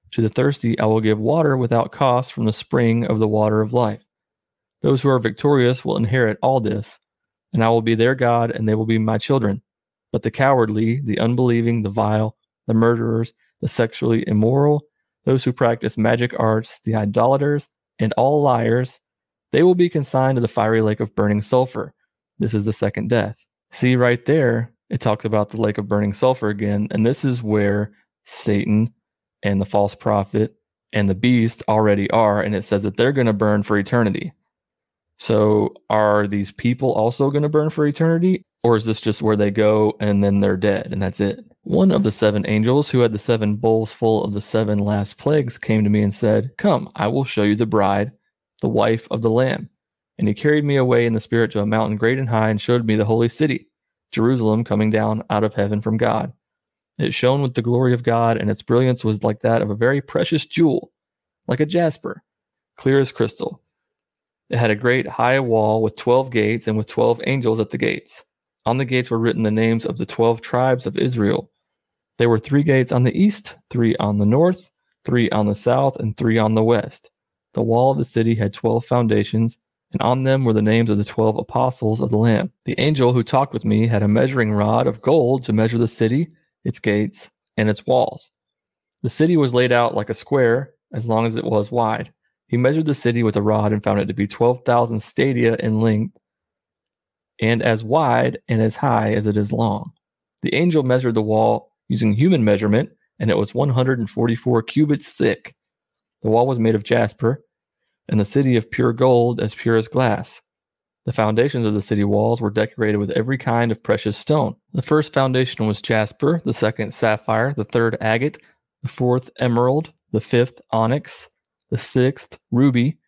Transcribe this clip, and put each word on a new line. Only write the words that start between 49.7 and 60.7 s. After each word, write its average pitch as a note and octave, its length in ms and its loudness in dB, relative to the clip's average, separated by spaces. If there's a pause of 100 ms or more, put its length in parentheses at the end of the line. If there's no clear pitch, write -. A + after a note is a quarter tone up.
And - 100 -2
he G#2 60 0
carried D3+ 320 0
me C#3+ 120 0
away A#2+ 280 2
in A#2 80 0
the A#2 80 -2
Spirit A2+ 300 0
to G#2 100 -2
a G2+ 60 -2
mountain G#2+ 280 0
great A2+ 220 0
and C3+ 120 -4
high A2 200 2
and G#2+ 100 0
showed A#2+ 260 0
me A2 100 0
the G#2+ 100 0
holy A2+ 240 2
city, C#3+ 380 -4 (440)
Jerusalem, A2+ 520 0
coming G#2+ 260 0
down A2 400 0
out G#2 140 0
of G#2+ 100 -2
heaven G#2 260 -2
from G#2+ 180 -2
God. A2+ 360 -2 (640)
It - 140 -2
shone C3+ 300 0
with B2+ 100 -4
the B2 80 -2
glory B2 320 0
of A#2+ 80 -2
God, A#2 360 0
and G2+ 120 -2
its G#2 140 -4
brilliance B2 420 0
was G#2+ 180 -2
like G#2+ 180 -2
that A#2 200 2
of G#2 80 -2
a G#2 60 -4
very B2+ 260 0
precious E3 460 -4
jewel, - 440 0 (560)